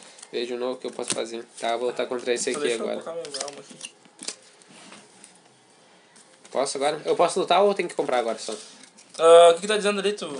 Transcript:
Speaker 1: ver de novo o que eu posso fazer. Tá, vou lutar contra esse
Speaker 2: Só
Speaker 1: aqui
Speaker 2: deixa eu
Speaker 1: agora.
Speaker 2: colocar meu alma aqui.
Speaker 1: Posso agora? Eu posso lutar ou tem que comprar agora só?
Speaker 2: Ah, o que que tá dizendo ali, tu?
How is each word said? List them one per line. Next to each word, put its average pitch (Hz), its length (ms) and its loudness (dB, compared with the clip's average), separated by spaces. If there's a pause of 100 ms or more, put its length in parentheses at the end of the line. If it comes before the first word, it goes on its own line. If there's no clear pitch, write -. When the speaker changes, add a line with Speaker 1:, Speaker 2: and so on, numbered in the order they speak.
(320)
Speaker 1:
ver 120 140 -6
de 123 100 -8
novo 123 160 -4
o 127 60 -10
que - 80 -10
eu 117 60 -8
posso 123 220 -6
fazer. 117 300 -8 (160)
Tá, 117 160 -2
vou 123 120 -4
lutar 120 180 -4
contra 123 260 -4
esse 123 200 -4
Speaker 2:
Só 135 60 -6
Speaker 1:
aqui 147 100 -2
Speaker 2:
deixa 113 140 -4
eu 113 80 -4
Speaker 1:
agora. 110 120 -8
Speaker 2:
colocar 165 280 -12
meu 139 180 -8
alma 143 120 -16
aqui. - 380 -20 (2500)
Speaker 1:
Posso 135 280 -4
agora? 151 260 -2
Eu 160 100 -2
posso 165 240 0
lutar 175 240 2
ou 202 120 4
tem 185 120 -4
que - 80 -12
comprar 127 260 0
agora 113 180 -4
só? - 160 -10 (640)
Speaker 2:
Ah, 170 320 10
o 170 60 6
que 175 40 -10
que 208 60 -8
tá 214 100 0
dizendo 202 240 0
ali, 202 140 -2
tu? 160 260 -10